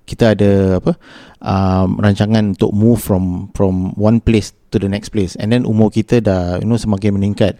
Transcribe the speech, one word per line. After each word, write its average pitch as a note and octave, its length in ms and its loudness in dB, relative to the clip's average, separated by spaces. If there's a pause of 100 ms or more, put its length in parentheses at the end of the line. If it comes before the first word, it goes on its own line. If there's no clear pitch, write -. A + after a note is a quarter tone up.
kita - 320 0
ada, G2 480 2
apa, E3+ 160 -2 (400)
um, F#2+ 640 0
rancangan G#2 560 2
untuk G#2 160 0
move A2 240 4
from, F#2 560 -2
from F#2 400 -2
one G#2+ 240 2
place A2 320 0 (240)
to G2 80 0
the G2 80 -2
next G#2 240 -6
place, G2+ 240 -4
and G#2+ 160 -2
then B2 80 2
umur G#2+ 320 0
kita A2+ 240 0
dah, F#2 400 0
you G2+ 80 -4
know, A#2 80 0
semakin G#2 400 -2
meningkat, G2 460 0